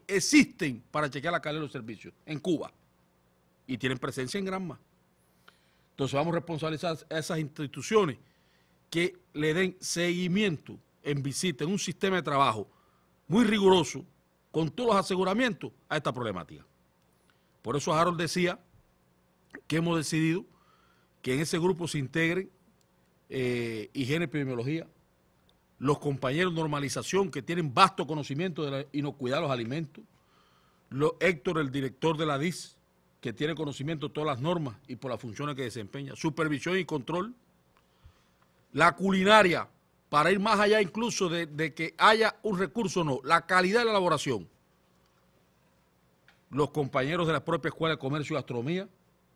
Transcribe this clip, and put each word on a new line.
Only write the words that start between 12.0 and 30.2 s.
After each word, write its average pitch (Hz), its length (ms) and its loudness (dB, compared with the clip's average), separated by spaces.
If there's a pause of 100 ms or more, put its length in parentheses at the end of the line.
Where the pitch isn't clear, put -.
de 170 80 0
trabajo 135 440 2 (600)
muy 220 180 6
riguroso, 190 580 6 (480)
con 156 200 0
todos 240 180 0
los 202 80 6
aseguramientos 190 760 0 (180)
a 151 80 -2
esta 147 140 -2
problemática. 92 540 -6 (960)
Por 117 140 -2
eso 156 180 0
Harold 170 260 4
decía 175 400 0 (1080)
que 156 100 0
hemos 165 200 2
decidido 160 480 0 (760)
que 127 120 -2
en 143 80 0
ese 160 180 -2
grupo 170 280 0
se 156 100 -4
integren, 165 520 -2 (800)
eh, 120 640 -2
higiene 143 320 -2
y - 0 -
epidemiología, 139 640 -4 (880)
los 131 220 0
compañeros 147 540 0
de 160 80 -2
normalización 147 680 0
que 139 120 -6
tienen 165 320 -2
vasto 180 340 2
conocimiento 156 560 -4
de 139 80 -4
la 135 200 -6
inocuidad 139 460 -2
de - 40 0
los 147 100 -2
alimentos, 131 520 -6 (840)